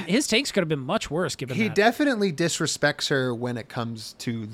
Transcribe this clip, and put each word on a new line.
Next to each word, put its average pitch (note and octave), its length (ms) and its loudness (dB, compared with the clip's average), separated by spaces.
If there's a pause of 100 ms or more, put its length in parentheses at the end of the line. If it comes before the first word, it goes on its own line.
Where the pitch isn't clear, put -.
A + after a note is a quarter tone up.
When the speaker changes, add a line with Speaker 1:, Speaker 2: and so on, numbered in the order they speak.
Speaker 1:
his G#3+ 220 2
takes C4 240 2
could G3+ 100 2
have E3 80 0
been D#3 80 0
much C#3+ 320 -4
worse D#3 260 -2
given B2+ 220 -6
Speaker 2:
He A3 60 2
Speaker 1:
that. F#3+ 120 0
Speaker 2:
definitely A3+ 560 4
disrespects D3 760 0
her C3 240 2
when A#2+ 240 -4
it G#2+ 120 -10
comes A#2 500 -6
to, A2+ 340 -4